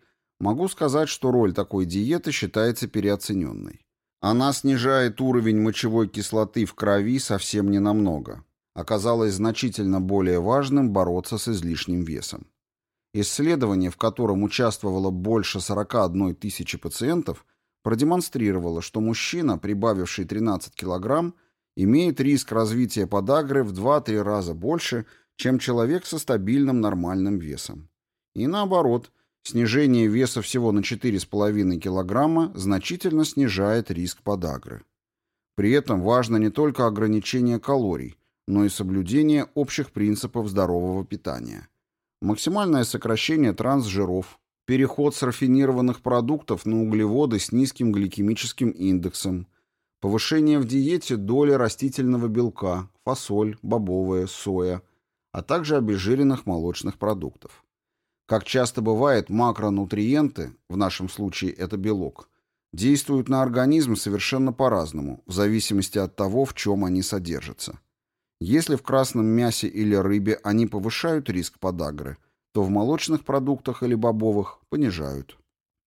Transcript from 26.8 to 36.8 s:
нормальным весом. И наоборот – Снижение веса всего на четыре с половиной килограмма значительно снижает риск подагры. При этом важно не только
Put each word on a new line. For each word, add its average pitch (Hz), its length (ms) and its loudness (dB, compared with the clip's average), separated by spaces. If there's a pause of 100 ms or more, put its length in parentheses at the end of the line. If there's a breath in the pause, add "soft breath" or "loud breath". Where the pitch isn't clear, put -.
нормальным 95 560 0
весом. 78 520 -12 (460)
И 113 120 -2
наоборот – 170 640 2 (320)
Снижение 117 640 4
веса 120 340 0
всего 117 300 0
на 101 120 2
четыре 107 360 -2
с - 60 -6
половиной 104 540 0
килограмма 120 720 0
значительно 156 720 0
снижает 110 640 0
риск 87 320 -6
подагры. 80 640 -6 (720)
При 101 160 4
этом 127 320 2
важно 117 340 2
не 107 140 2
только 143 340 0